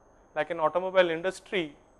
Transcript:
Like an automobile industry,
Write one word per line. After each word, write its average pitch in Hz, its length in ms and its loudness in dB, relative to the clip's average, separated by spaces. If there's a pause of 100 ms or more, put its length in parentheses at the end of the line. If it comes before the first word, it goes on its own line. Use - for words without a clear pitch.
(360)
Like 151 140 -2
an 170 100 -6
automobile 180 500 4
industry, 170 680 -4 (240)